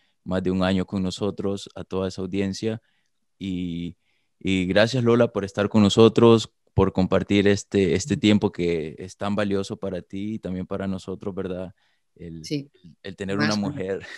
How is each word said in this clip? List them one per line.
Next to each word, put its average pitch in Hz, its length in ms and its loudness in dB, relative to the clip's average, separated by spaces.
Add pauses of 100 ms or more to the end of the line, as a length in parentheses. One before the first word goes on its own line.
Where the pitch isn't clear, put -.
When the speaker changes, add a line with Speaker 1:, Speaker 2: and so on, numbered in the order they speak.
(240)
Speaker 1:
más 92 180 -4
de 90 80 -2
un 92 140 0
año 92 220 0
con 98 160 -4
nosotros, 98 760 -6
a 92 80 -12
toda 95 240 -6
esa 95 140 -10
audiencia. 98 580 -4 (580)
Y, 87 580 -8 (440)
y 95 260 0
gracias, 117 380 2
Lola, 117 280 4
por 98 120 -2
estar 101 240 -2
con 110 140 4
nosotros, 113 680 6 (200)
por 95 200 2
compartir 95 560 2
este, 98 460 2
este 95 220 -2
tiempo 104 360 4
que 82 460 -4
es 90 180 -16
tan 101 180 -4
valioso 101 420 -4
para 92 260 -8
ti 104 320 -10
y 110 40 -10
también 92 280 -8
para 98 200 -6
nosotros, 95 480 -8
¿verdad? 92 400 -8 (420)
El, 82 280 -16
Speaker 2:
Sí, 143 260 -8 (320)
Speaker 1:
el 95 120 -14
tener 98 220 -8
Speaker 2:
más 101 100 0
Speaker 1:
una 104 80 0
Speaker 2:
con- 104 60 -2 (120)
Speaker 1:
mujer, 92 340 -8 (120)